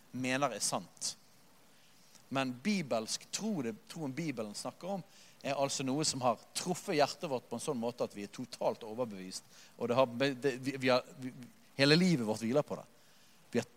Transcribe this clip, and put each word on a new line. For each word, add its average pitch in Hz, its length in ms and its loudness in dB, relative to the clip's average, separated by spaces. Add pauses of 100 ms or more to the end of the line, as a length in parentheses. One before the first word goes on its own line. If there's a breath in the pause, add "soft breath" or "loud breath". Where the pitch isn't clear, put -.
(120 soft breath)
mener 127 400 0
er 104 120 -6
sant. - 500 -4 (1120 soft breath)
Men 131 320 0
bibelsk 135 720 0
tro, 196 320 -2
det 113 120 -4 (120)
troen 151 240 -6
Bibelen 127 440 -4
snakker 175 420 -8
om, 165 60 -10 (420 soft breath)
er 135 80 0
altså 139 320 0
noe 139 180 0
som 123 200 -2
har 117 160 4 (160)
truffet 165 420 -4
hjertet 143 320 0
vårt 123 180 -4
på 120 100 -6
en 117 40 -10
sånn 139 160 -4
måte 117 280 -2
at - 100 -8
vi 101 100 -8
er 98 80 -14
totalt 127 520 -4
overbevist. 107 600 -8 (320 soft breath)
Og 120 120 0
det 120 80 2
har, 131 120 6 (240)
det, 123 300 0
vi, 135 180 -2
vi 127 80 4
har, 127 160 4 (160)
vi, 123 100 -8 (460)
hele 143 200 8
livet 170 280 6
vårt 107 160 0
hviler 127 240 2
på - 140 -6
det. - 60 -14 (680 soft breath)
Vi 117 80 2
har - 140 -6